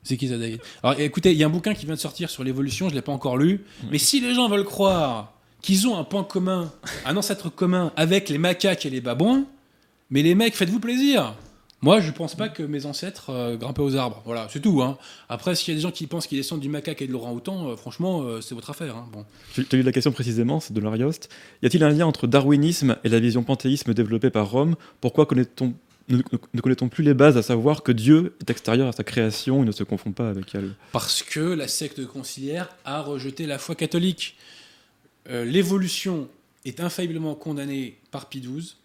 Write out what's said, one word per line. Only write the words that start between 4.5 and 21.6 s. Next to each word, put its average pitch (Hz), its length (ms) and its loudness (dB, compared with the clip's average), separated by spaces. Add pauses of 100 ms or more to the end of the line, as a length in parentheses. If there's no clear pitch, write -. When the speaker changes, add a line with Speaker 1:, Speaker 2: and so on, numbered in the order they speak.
Speaker 1:
croire 165 680 0 (300)
qu'ils 190 240 4
ont 233 100 0
un 156 80 -4
point 196 200 -4
commun, 180 480 -2 (340)
un 147 100 0
ancêtre 196 340 -4
commun 180 460 0
avec 185 320 2
les 143 80 -2
macaques 180 480 0
et 147 60 -4
les 131 100 -4
babouins, 180 460 2 (640)
mais 135 120 4
les 165 120 6
mecs, 220 220 4
faites-vous 202 240 0
plaisir. 240 540 2 (460)
Moi, 180 200 8
je 156 120 -2
pense 160 220 -8
pas 214 140 -6
que - 140 -10
mes 143 240 -6
ancêtres, 175 420 -10
euh, 120 280 -4
grimpaient 117 260 -4
aux 139 140 2
arbres. 117 280 -2
Voilà, 113 260 -8
c'est 147 100 -8
tout, 156 220 4
hein. 135 140 0 (320)
Après, 170 260 -4
s'il 165 180 -4
y - 20 -2
a - 20 -2
des 151 60 -4
gens 175 80 -2
qui 165 160 -10
pensent 165 200 -6
qu'ils 139 120 -4
descendent 147 220 -6
du 139 100 -6
macaque 147 320 -8
et 139 40 -6
de 127 60 -6
l'orang-outan, 127 560 -8
euh, 117 80 -8
franchement, 170 460 -4
euh, 117 180 -6
c'est 110 140 -12
votre 117 160 -14
affaire, 147 260 -10
hein. 120 160 -16
Bon. 107 140 -14 (280)
Speaker 2:
Tu, 135 120 -2
tu 135 100 2
as - 20 6
lu 131 60 4
la 127 80 2
question 131 180 2
précisément, 120 500 0
c'est - 120 -14
de 107 80 -2
Lariost. 113 480 -2 (340)